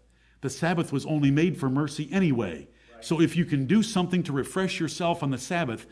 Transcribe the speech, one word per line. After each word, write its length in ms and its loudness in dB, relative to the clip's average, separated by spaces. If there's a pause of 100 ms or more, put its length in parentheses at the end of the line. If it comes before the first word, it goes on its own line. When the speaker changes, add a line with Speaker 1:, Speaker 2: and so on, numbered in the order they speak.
(420)
Speaker 1:
The 80 -4
Sabbath 420 -2
was 140 -2
only 240 2
made 260 4
for 140 -2
mercy 420 -2
anyway. 560 0 (280)
Speaker 2:
Right. 100 -18
Speaker 1:
So 160 2
if 140 4
you 100 2
can 220 0
do 160 4
something 400 0
to 100 -4
refresh 460 -2
yourself 420 -2
on 80 -2
the 80 -2
Sabbath, 540 -4